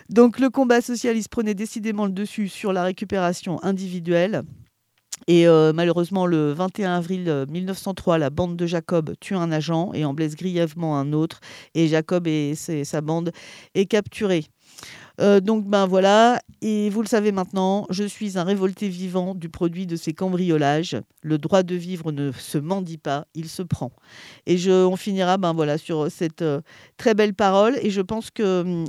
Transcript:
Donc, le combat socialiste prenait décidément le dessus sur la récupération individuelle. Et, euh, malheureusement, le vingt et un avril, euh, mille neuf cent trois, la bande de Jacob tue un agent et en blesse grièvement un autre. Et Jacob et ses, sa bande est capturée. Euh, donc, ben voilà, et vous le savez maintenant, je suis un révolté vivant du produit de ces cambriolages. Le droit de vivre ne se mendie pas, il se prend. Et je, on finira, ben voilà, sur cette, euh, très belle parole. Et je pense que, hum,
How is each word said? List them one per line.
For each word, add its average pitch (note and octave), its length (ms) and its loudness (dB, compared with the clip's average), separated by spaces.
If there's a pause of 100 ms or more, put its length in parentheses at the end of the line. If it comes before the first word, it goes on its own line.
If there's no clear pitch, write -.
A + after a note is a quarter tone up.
Donc, A#3 280 6
le C4 120 2
combat A#3+ 320 4
socialiste A3+ 480 -2
prenait G#3+ 240 -2
décidément G#3 540 -4
le G3 40 -2
dessus G3+ 380 -4
sur G3 240 -4
la F3+ 100 0
récupération F#3 800 -2
individuelle. F3+ 800 0 (840)
Et, E3+ 200 8
euh, D#3 240 8
malheureusement, F3 540 0
le D#3 260 2
vingt F3+ 260 -4
et G#3+ 60 -4
un F3+ 140 0
avril, F3 320 -4
euh, C#3 200 -2
mille E3+ 140 -6
neuf F#3 140 -6
cent G3 160 -6
trois, F3 240 2
la D3 120 0
bande F3 280 -2
de F3 80 -2
Jacob E3 560 -2
tue - 140 -6
un E3+ 140 0
agent D#3+ 440 -2
et D#3 100 -2
en C#3 100 -2
blesse D#3 220 -4
grièvement E3 640 -2
un C#3+ 140 -2
autre. D#3 260 -2 (340)
Et E3 140 4
Jacob D#3+ 400 0
et D3+ 280 -2
ses, D#3 280 -6
sa D3+ 160 -4
bande D#3+ 320 -2 (440)
est G3 100 2
capturée. G3 640 -2 (720)
Euh, G3+ 180 6
donc, G#3 260 2
ben G3 200 2
voilà, G3 560 6 (200)
et G#3 280 0
vous G#3 120 0
le G#3+ 60 -6
savez G#3+ 240 2
maintenant, F#3+ 580 -2
je F#3+ 140 -2
suis G3+ 340 -6
un F3 60 -2
révolté G3 460 -2
vivant F#3 440 -4
du F3 140 -10
produit F3 400 -4
de E3+ 80 -4
ces E3 160 -6
cambriolages. D#3+ 880 0 (240)
Le D#3 160 -2
droit D#3+ 260 2
de F3+ 100 -6
vivre E3+ 380 -8
ne C#3+ 220 -4
se - 240 -8
mendie E3 400 -4
pas, D3 360 -6
il E3 140 -8
se - 140 -10
prend. D3+ 320 -6 (520)
Et F3 120 2
je, F3+ 140 0
on F#3 260 4
finira, F#3+ 400 0
ben F3 160 0
voilà, D#3 240 0
sur D#3 340 -4
cette, E3 300 -6
euh, D3+ 180 0 (380)
très A3+ 160 2
belle G#3 200 2
parole. G#3 480 4
Et G#3+ 100 0
je G3 100 0
pense A3 280 -6
que, F#3+ 340 0
hum, E3+ 260 -2